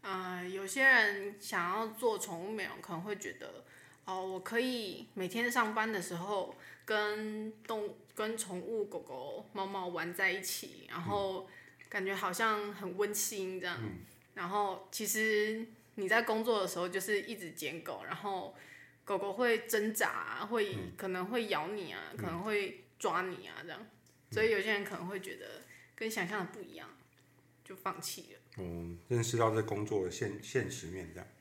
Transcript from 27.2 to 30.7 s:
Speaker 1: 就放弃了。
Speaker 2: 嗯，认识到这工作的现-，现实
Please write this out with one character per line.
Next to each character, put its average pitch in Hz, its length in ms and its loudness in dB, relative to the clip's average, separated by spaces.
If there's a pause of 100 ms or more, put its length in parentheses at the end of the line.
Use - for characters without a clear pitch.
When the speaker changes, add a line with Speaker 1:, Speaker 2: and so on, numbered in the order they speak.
Speaker 1:
就 190 100 -12
放 180 260 -4
弃 - 200 -6 (120)
了。 - 60 -20 (180)
Speaker 2:
嗯， 85 400 -4 (100)
认 120 160 6
识 120 140 2
到 110 180 8
这 110 60 6
工 104 240 0
作 101 180 2
的 90 80 0
现-， - 320 -4
现 113 260 0
实 - 180 -8